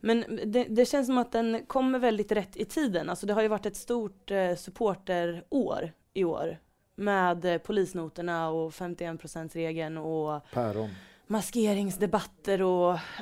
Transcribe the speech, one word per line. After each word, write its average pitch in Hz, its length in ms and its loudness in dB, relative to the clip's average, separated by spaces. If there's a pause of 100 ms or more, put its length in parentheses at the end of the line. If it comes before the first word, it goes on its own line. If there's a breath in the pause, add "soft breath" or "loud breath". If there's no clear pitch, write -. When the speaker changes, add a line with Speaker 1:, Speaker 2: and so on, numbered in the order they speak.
Speaker 1:
Men 226 440 2
det, 226 200 2
det 226 220 6
känns 277 200 2
som 254 120 4
att 240 140 0
den 226 340 0
kommer 262 320 2
väldigt 220 340 2
rätt 202 240 -2
i - 80 -2
tiden. 185 460 0
Alltså, 180 160 -6
det 202 80 0
har 220 80 4
ju 220 60 4
varit 208 180 -2
ett 202 100 -4
stort, 226 540 -4
eh, 190 240 2
supporterår 180 1400 -2 (220)
i 190 100 2
år 165 340 -2 (360)
med, 185 500 2
eh, 175 140 2
polisnoterna 170 920 -2
och 160 240 -4
femtioen 175 440 -8
procents-regeln 160 800 -6
och 156 420 -2 (120)
Speaker 2:
Päron. 110 380 -2 (720 loud breath)
Speaker 1:
maskeringsdebatter 196 1000 0
och 180 360 4 (240 loud breath)